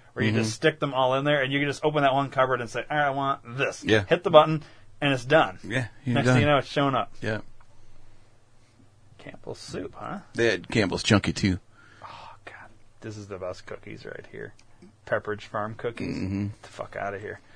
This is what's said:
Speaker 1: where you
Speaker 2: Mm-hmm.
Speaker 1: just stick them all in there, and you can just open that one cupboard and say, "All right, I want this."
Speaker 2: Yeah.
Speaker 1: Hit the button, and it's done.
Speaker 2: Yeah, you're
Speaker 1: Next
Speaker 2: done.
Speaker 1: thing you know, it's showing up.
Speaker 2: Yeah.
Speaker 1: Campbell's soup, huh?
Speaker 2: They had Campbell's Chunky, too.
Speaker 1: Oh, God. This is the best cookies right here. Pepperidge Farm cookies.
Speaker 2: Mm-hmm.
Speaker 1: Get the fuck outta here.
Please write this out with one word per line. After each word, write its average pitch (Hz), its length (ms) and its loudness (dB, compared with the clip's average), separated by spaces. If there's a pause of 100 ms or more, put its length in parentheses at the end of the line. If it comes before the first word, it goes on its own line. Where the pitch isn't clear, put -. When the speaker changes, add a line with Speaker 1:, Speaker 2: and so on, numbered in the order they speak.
(120)
Speaker 1:
where - 100 -2
you 107 100 4
Speaker 2:
Mm-hmm. 113 100 4
Speaker 1:
just 110 120 -2
stick 151 260 0
them 143 120 -2
all 131 220 4
in 135 100 0
there, 147 180 2
and 131 80 0
you 139 100 0
can 143 80 0
just 135 140 -4
open 151 200 2
that 135 100 6
one 139 160 0
cupboard 131 320 2
and 120 80 -6
say, 117 220 -6
"All 151 80 -2
right, 147 80 2
I 139 40 2
want 135 460 -4
this." 127 260 -2
Speaker 2:
Yeah. 104 240 4
Speaker 1:
Hit 175 160 2
the 196 80 0
button, 156 320 8 (380)
and 143 140 2
it's 120 100 -4
done. 123 380 4
Speaker 2:
Yeah, 117 240 -2 (180)
you're 123 100 0
Speaker 1:
Next 117 120 2
Speaker 2:
done. 127 80 6
Speaker 1:
thing 127 80 6
you 147 60 4
know, 147 100 6
it's 123 100 -2
showing 143 260 2
up. 117 160 0 (120)
Speaker 2:
Yeah. 107 160 -2 (1800)
Speaker 1:
Campbell's - 400 -14
soup, - 380 -12
huh? 120 220 -10 (160)
Speaker 2:
They 117 160 4
had 90 180 -4
Campbell's 90 340 0
Chunky, 98 300 4
too. 92 260 0 (440)
Speaker 1:
Oh, - 320 -18 (100)
God. - 240 -18 (320)
This 110 160 -12
is 104 120 -14
the 98 100 -10
best 92 280 -8
cookies - 380 -14
right - 260 -12
here. 107 220 -12 (540)
Pepperidge 104 360 -2
Farm 110 320 -6
cookies. 104 420 -6
Speaker 2:
Mm-hmm. 98 320 -2
Speaker 1:
Get 107 140 -10
the - 60 -20
fuck - 280 -12
outta 98 220 -6
here. 98 220 -10 (160)